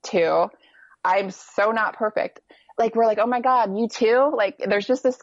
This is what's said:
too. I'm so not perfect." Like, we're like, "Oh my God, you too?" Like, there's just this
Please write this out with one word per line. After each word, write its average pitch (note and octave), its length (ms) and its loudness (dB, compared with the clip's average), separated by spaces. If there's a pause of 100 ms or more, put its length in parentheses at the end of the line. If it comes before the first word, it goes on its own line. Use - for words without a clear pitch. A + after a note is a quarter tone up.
too. E3 420 0 (580)
I'm F#3+ 280 0
so - 400 -2
not A3 240 -4
perfect." - 460 -4 (360)
Like, A3+ 180 0
we're A3+ 120 2
like, G#3+ 100 0
"Oh G#3+ 100 2
my B3 140 -2
God, A#3 340 2
you A3+ 120 -2
too?" B3+ 500 2
Like, G3+ 220 -2
there's G3+ 260 -2
just B3+ 160 -2
this B3+ 220 0